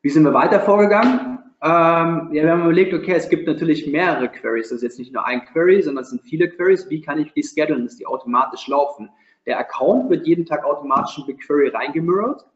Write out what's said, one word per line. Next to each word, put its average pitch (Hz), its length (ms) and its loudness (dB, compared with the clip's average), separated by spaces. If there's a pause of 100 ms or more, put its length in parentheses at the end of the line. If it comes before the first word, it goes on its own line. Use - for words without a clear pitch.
Wie 143 80 0
sind 156 140 4
wir 135 100 4
weiter 170 260 4
vorgegangen? 208 760 2 (240)
Ähm, 165 680 2
ja, 151 100 0
wir 160 80 4
haben 170 140 2
überlegt, 180 280 4
okay, 170 200 -2
es 165 180 0
gibt 156 160 0
natürlich 156 400 0
mehrere 147 420 0
Queries. 113 400 -4
Das 123 80 -6
ist 117 60 -8
jetzt 120 160 -8
nicht 127 160 -16
nur 117 100 -4
ein 123 220 -6
Query, 185 340 4
sondern 139 240 -4
es - 60 -18
sind 123 100 -10
viele 170 300 -4
Queries. 180 400 0
Wie 156 100 -6
kann 151 180 -6
ich 151 140 -6
die 147 100 -2
schedulen, 151 440 -2
dass - 100 -14
die - 80 -18
automatisch 123 640 -4
laufen? 139 400 -2 (380)
Der 127 120 -2
Account 202 520 0
wird 156 160 0
jeden 170 180 2
Tag 151 220 -4
automatisch 143 500 -2
in 143 80 -14
BigQuery 143 440 0
reingemirrored 160 760 -4 (120)